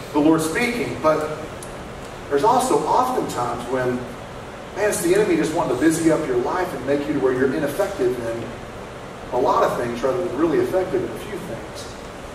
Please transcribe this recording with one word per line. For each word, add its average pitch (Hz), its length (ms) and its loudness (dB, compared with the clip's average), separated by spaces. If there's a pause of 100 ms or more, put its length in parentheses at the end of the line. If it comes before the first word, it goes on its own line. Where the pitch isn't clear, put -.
(120)
the 147 60 2
Lord 160 220 6
speaking, 180 600 -2
but 156 360 2 (920)
there's 143 140 2
also - 380 4
oftentimes - 920 0
when, 127 240 0 (800)
man, 202 140 2
it's 185 140 0
the 175 120 6
enemy 202 220 4
just 156 180 2
wanting 170 220 0
to - 40 0
busy 160 300 4
up - 160 2
your 127 120 2
life 147 360 0
and 131 100 -8
make 143 220 0
you 151 60 0
to 135 80 0
where 131 120 4
you're 131 220 2
ineffective 143 640 0
in 117 260 -4 (880)
a 123 60 0
lot 143 240 4
of - 160 2
things 120 240 -4
rather 127 220 2
than 117 120 -4
really 151 220 4
effective 180 460 2
in 113 60 -4
a - 100 -8
few - 180 -8
things. - 560 -10 (400)